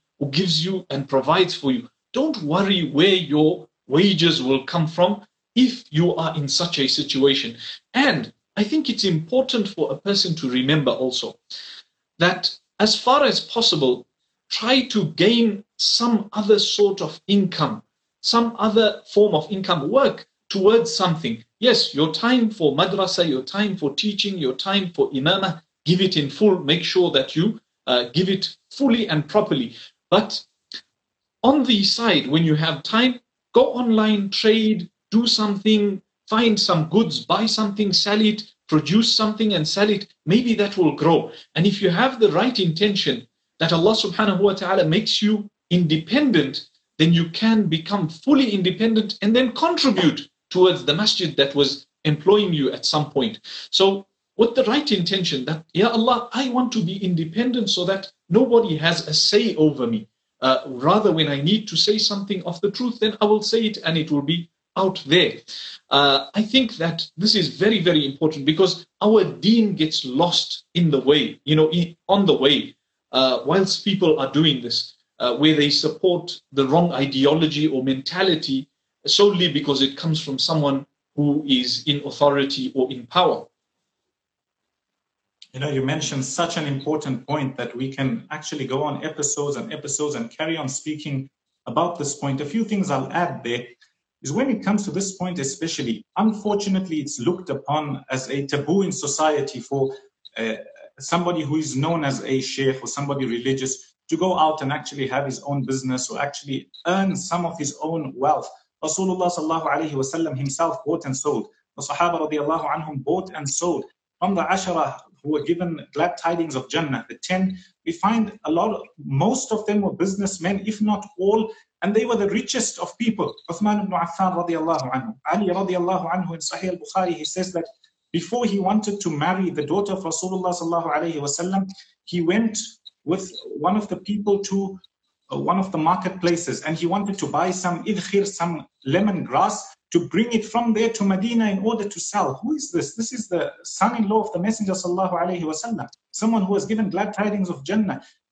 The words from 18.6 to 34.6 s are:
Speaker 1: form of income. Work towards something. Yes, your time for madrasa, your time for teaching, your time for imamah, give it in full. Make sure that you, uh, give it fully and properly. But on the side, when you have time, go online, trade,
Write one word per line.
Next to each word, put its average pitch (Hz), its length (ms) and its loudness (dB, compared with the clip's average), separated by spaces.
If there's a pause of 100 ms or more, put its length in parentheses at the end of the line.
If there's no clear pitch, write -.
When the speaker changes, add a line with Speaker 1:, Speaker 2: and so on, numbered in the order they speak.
Speaker 1:
form 202 220 6
of 151 160 0
income. 185 380 -2
Work 247 380 2 (240)
towards 220 440 4
something. 156 500 -2 (160)
Yes, - 340 2
your 156 180 2
time 233 380 2
for 143 240 0
madrasa, 180 540 0
your 131 140 -2
time 196 340 -2
for 143 180 -2
teaching, 202 440 -2
your 127 160 -2
time 196 380 -2
for - 200 0
imamah, 175 500 0 (220)
give 180 160 2
it 190 160 2
in 139 120 0
full. 202 300 4
Make 156 240 0
sure 175 300 2
that 135 240 0
you, 208 240 0 (260)
uh, 123 260 0
give 180 160 0
it 190 280 -4 (140)
fully 233 380 0
and 151 200 -2
properly. 151 480 0 (340)
But 214 340 0 (960)
on 269 220 4
the 208 200 2
side, 226 420 2
when 160 180 2
you 156 100 4
have 156 280 -2
time, 247 380 0 (340)
go 254 200 6
online, 214 560 2
trade, 214 600 2 (200)